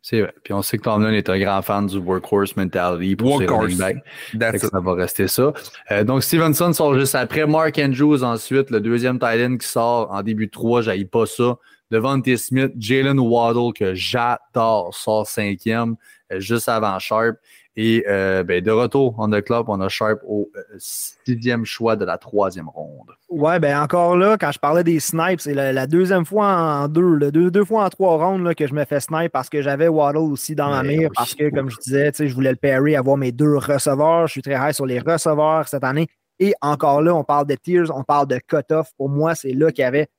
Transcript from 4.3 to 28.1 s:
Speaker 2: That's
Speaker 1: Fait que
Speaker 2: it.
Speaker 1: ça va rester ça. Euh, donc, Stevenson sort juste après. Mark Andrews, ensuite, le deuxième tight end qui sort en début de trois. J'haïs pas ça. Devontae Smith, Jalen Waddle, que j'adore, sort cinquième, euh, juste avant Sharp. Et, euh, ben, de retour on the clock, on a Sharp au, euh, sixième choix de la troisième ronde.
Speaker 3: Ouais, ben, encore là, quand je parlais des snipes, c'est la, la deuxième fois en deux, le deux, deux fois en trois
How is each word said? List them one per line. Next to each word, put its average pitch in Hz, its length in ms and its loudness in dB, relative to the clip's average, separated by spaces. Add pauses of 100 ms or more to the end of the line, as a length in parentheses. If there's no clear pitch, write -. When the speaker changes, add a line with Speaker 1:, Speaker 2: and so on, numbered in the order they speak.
Speaker 2:
That's 113 140 0
Speaker 1:
Fait 107 80 -2
que 107 60 -2
Speaker 2:
it. 107 60 -4
Speaker 1:
ça 95 80 -2
va 90 140 -2
rester 90 340 -2
ça. 139 240 2 (380)
Euh, 104 140 0
donc, 131 180 0
Stevenson 165 500 2
sort 147 260 2
juste 135 160 0
après. 135 320 0
Mark 160 320 2
Andrews, 143 440 2
ensuite, 127 480 0
le 113 100 2
deuxième 120 380 0
tight 117 260 2
end 127 140 0
qui - 80 -8
sort 117 440 0
en 98 120 -6
début 107 240 -2
de - 40 -10
trois. 117 300 0
J'haïs 101 240 -2
pas 110 220 0
ça. 120 320 0 (320)
Devontae 127 480 0
Smith, 131 400 -2
Jalen 135 400 2
Waddle, 117 560 2
que 95 180 -2
j'adore, 113 1000 -2
sort 107 320 -2
cinquième, 113 680 -2 (360)
euh, 95 80 -6
juste 113 300 -2
avant 107 280 0
Sharp. 110 380 0 (440)
Et, 113 280 2
euh, 95 340 2
ben, 90 180 0
de 101 120 0
retour 123 460 2
on 110 120 -2
the 104 100 2
clock, 117 280 -2
on 101 120 -2
a 95 80 -2
Sharp 107 380 -2
au, 104 300 -4
euh, 101 40 -14 (180)
sixième 117 840 -6
choix 113 300 -2
de 101 100 -4
la 85 140 -4
troisième 92 500 -4
ronde. 76 420 -16 (180)
Speaker 3:
Ouais, 165 320 0
ben, 143 200 0
encore 175 360 2
là, 202 200 4
quand 160 140 -2
je - 80 -8
parlais 156 240 2
des 165 160 2
snipes, 165 420 -2
c'est 147 140 -6
la, 139 180 0
la 131 140 -2
deuxième 180 400 2
fois 208 200 0
en 156 420 0
deux, 170 260 4
le 147 160 2
deux, 170 220 4
deux 202 120 4
fois 214 200 0
en 185 40 0
trois 180 280 2